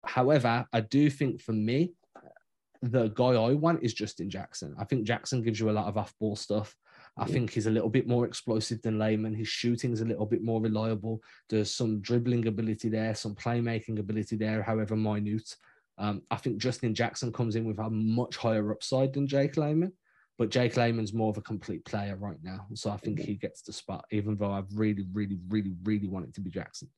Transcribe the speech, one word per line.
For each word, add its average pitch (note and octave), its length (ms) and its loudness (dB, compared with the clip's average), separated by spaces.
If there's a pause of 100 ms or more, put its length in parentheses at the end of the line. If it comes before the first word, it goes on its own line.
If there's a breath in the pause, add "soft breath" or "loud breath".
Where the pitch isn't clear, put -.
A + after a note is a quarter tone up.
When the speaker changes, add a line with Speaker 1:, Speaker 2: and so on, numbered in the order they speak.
Speaker 1:
However, B2 680 4
I A#2 80 4
do C#3 300 4
think C3+ 300 -2
for - 120 -6
me, A#2+ 420 2 (880)
the A#2+ 220 4
guy B2 280 4
I A#2 200 4
want D#3 300 2
is A2 100 0
Justin G2+ 340 -6
Jackson. F#2+ 480 -10
I G#2+ 80 -6
think A2+ 220 0
Jackson A#2+ 340 -2
gives A2 200 -2
you A2 100 2
a - 20 2
lot G#2+ 140 0
of G#2+ 100 -4
off-ball G#2 380 -2
stuff. G#2 420 -4 (400 loud breath)
I G#2+ 100 -2
Speaker 2:
Mm. - 40 -4
Speaker 1:
think A#2+ 200 0
he's A2 180 0
a - 20 4
little A2 180 2
bit A#2+ 200 2
more A#2+ 180 4
explosive A2 560 -2
than A2 160 0
Layman. G#2+ 360 2
His G#2+ 120 -4
shooting's A#2+ 540 0
a A2+ 40 0
little A2 220 -2
bit A2+ 160 0
more A2+ 180 2
reliable. A2 600 0 (260 loud breath)
There's G#2+ 220 2
some A2 300 0
dribbling A#2+ 480 2
ability A2 400 0
there, A2 260 0
some G#2 220 -6
playmaking A#2 640 -2
ability G#2+ 340 -2
there, A2 300 0
however A2 320 0
minute. G#2+ 580 0 (440 soft breath)
Um, G#2 300 -2
I G2 80 -2
think A2+ 220 -2
Justin A#2+ 340 -2
Jackson A#2 400 -2
comes A2+ 220 0
in A2+ 120 0
with G#2+ 120 -4
a A2 100 -2
much A2 480 0
higher G#2+ 360 2
upside C3+ 400 0
than C#3+ 160 0
Jake C#3 280 2
Layman, D#3+ 360 2 (440 soft breath)
but A2+ 120 2
Jake A#2+ 280 2
Layman's A2+ 360 2
more A2 180 2
of G2+ 60 -2
a G2+ 60 -8
complete - 420 -6
player G2+ 320 -4
right F#2 260 -8
now. F#2+ 320 -10
So G#2+ 160 -4
I G2+ 60 -4
think G#2 220 -4
Speaker 2:
Mm-hmm. - 100 -4
Speaker 1:
he G#2+ 80 -2
gets - 260 -8
the - 100 -14
spot, - 380 -10
even G#2+ 240 0
though G2+ 160 0
I G2 140 -2 (100)
really, G#2 380 2
really, G2 260 -2 (100)
really, F#2+ 360 0
really G#2 240 0
want F#2 180 -6
it - 80 -18
to G2+ 60 -10
be F#2 100 -6
Jackson. - 480 -10